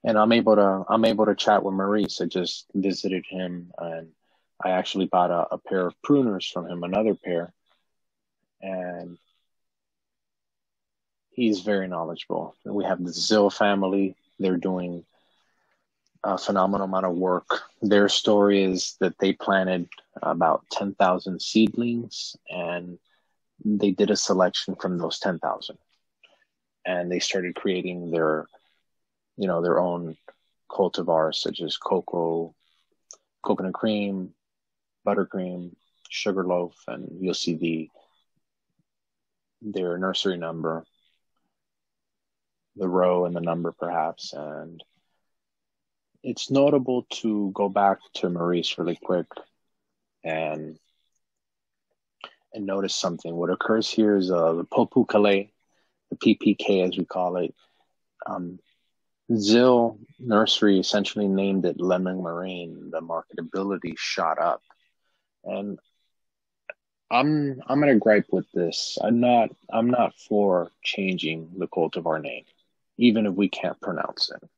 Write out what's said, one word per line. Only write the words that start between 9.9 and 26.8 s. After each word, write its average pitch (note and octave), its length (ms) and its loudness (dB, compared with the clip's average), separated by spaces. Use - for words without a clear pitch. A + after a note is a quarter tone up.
he's G#2+ 300 0
very G2 260 -2
knowledgeable. E2 680 -6
We G2+ 180 -4
have F2+ 180 -2
the F2 100 -6
Zill G2+ 400 2
family. G2 680 0
They're F#2 180 0
doing F2 480 -4
a G2 160 0
phenomenal G2 460 0
amount F#2+ 220 -2
of F2+ 100 0
work. F2+ 460 -2
Their G2+ 280 6
story G2+ 520 4
is F#2 380 -2
that F#2 200 0
they G2 120 2
planted F#2 560 0
about D#2+ 480 0
ten G2+ 260 -4
thousand F#2 460 0
seedlings, A#2 920 0
and F2 500 -8
they G#2 280 2
did G2+ 200 2
a G2 60 2
selection F#2 580 0
from F#2 220 -4
those D#2+ 220 -4
ten F2+ 200 -4
thousand. - 380 -6